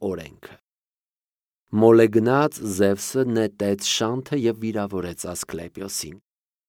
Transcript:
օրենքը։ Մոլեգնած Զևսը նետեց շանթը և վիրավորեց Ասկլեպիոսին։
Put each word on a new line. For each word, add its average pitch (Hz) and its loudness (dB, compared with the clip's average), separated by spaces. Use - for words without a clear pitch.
օրենքը։ 85 -10
Մոլեգնած 113 6
Զևսը 101 0
նետեց 104 -2
շանթը 131 -4
և 113 -2
վիրավորեց 101 -6
Ասկլեպիոսին։ 87 -10